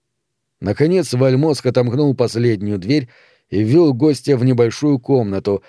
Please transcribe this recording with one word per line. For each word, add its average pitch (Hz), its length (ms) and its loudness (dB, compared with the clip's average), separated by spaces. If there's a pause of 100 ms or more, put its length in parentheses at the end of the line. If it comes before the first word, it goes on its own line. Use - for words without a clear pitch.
(600)
Наконец 156 520 0
Вальмоск 131 540 0
отомкнул 127 500 0
последнюю 107 640 -2
дверь 123 320 -2 (400)
и 101 140 0
ввёл 139 320 2
гостя 143 420 0
в 120 80 0
небольшую 127 540 0
комнату, 101 680 -2